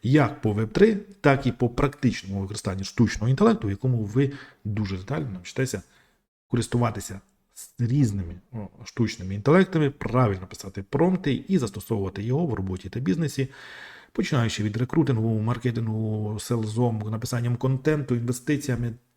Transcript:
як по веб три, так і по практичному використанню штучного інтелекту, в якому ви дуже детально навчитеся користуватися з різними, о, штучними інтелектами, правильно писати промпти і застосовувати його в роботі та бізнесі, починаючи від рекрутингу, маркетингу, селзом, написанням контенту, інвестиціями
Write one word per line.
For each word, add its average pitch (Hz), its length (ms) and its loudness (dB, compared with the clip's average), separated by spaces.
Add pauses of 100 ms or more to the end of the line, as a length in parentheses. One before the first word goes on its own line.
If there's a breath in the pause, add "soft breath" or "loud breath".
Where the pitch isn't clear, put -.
як 131 380 4
по 107 120 2
веб 107 200 -2
три, 214 220 6
так 139 520 2
і 120 40 2
по 123 180 0
практичному 98 720 0
використанню 98 420 -4
штучного 110 460 2
інтелекту, 202 380 4
в 98 40 0
якому 117 320 0
ви 131 280 0 (340 loud breath)
дуже 101 320 -2
детально 135 320 -6
навчитеся 98 520 -6 (680 soft breath)
користуватися 110 760 -2 (320)
з - 280 -10
різними, 107 540 2 (160)
о, 107 160 -10 (160)
штучними 98 520 -2
інтелектами, 156 540 4
правильно 107 580 0
писати - 360 -12
промпти 170 500 0 (140)
і 190 100 2
застосовувати 101 680 -4
його 135 220 0
в 127 80 -2
роботі 95 360 -4
та 123 100 -6
бізнесі, 147 500 0 (640 loud breath)
починаючи 117 520 0
від 104 140 -2
рекрутингу, 117 600 2
маркетингу, 110 1000 -2
селзом, 110 600 -2
написанням 117 560 -2
контенту, 135 600 0
інвестиціями 120 760 -2 (240)